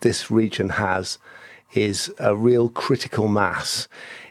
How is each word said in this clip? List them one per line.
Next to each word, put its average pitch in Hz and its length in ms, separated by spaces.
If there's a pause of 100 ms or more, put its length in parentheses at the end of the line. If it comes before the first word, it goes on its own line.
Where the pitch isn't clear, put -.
this - 300
region 110 380
has 95 480 (560)
is 104 460
a 107 180
real 120 320
critical - 600
mass 101 600 (420)